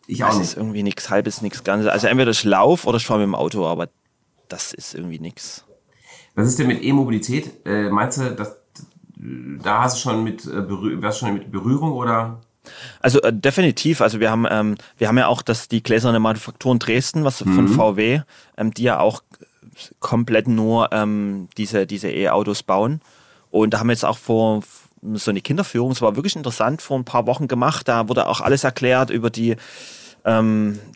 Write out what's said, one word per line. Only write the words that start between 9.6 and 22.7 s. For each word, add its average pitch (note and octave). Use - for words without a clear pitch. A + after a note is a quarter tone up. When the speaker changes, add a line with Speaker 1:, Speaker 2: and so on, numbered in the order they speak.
Speaker 1:
hast B2+
du -
schon A2+
mit, G#2+
äh, C#2+
berühr-, F#2+
wärst G#2
du B2
schon G2+
mit G2
Berührung C#3
oder? A#2
Speaker 2:
Also, B2
äh, -
definitiv. C#3+
Also A2+
wir A2
haben, A2+
ähm, G#2+
wir G#2+
haben A#2
ja B2
auch A#2+
das, -
die A2+
gläserne A#2
Manufaktur A2
in A#2+
Dresden, C3+
was C3+
von F#2+
Speaker 1:
Mhm. F#2+
Speaker 2:
V A2
W, A#2
ähm, G#2+
die A2+
ja A2
auch G#2+
komplett A2+
nur, A2+
ähm, G#2
diese, G#2
diese G2
E-Autos G2
bauen. A2+